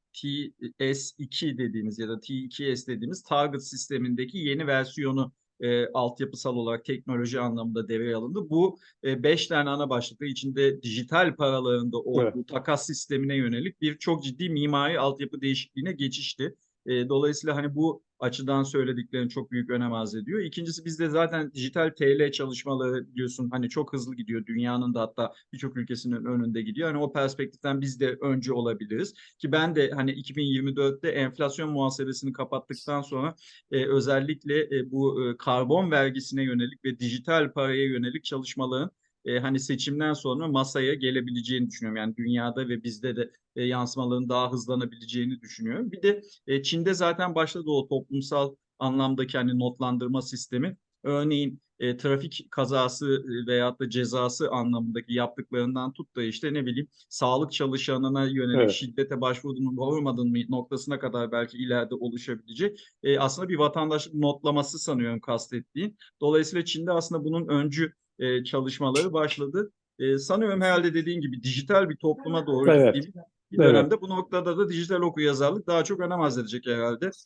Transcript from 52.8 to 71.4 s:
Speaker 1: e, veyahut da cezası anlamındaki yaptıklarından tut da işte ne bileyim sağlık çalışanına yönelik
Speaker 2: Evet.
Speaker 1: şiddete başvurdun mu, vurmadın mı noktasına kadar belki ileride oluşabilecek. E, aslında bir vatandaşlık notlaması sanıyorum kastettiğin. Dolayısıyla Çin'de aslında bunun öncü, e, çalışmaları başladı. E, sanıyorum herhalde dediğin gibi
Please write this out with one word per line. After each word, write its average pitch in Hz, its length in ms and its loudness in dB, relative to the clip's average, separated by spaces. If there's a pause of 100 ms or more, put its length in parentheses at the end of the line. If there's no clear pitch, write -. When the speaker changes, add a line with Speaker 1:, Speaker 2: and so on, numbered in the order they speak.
Speaker 1:
e, 120 220 -6
veyahut 123 320 2
da 131 100 -2
cezası 123 600 0
anlamındaki 120 640 -2
yaptıklarından 123 800 -2
tut - 220 -16
da 123 80 -4
işte 113 300 -4
ne 143 120 -2
bileyim 127 220 -4 (220)
sağlık 135 420 2
çalışanına 135 720 0
yönelik 127 340 2
Speaker 2:
Evet. 110 120 8
Speaker 1:
şiddete 120 500 -2
başvurdun 131 420 -2
mu, 127 80 0 (160)
vurmadın 135 420 0
mı 120 80 2 (120)
noktasına 131 500 -4
kadar 120 320 -2
belki 120 260 -2
ileride 123 380 0
oluşabilecek. 123 840 -4 (240)
E, 139 160 4
aslında 139 300 0
bir 175 80 0
vatandaşlık 151 560 2
notlaması 147 640 0
sanıyorum 117 400 -2
kastettiğin. 127 800 -6 (240)
Dolayısıyla 156 440 4
Çin'de 165 260 -2
aslında 165 320 0
bunun 160 240 -2
öncü, 147 460 0 (260)
e, 127 240 0
çalışmaları 135 720 0
başladı. 151 580 -2 (280)
E, 135 180 2
sanıyorum 196 440 0
herhalde 175 320 4
dediğin 165 280 0
gibi 127 220 -4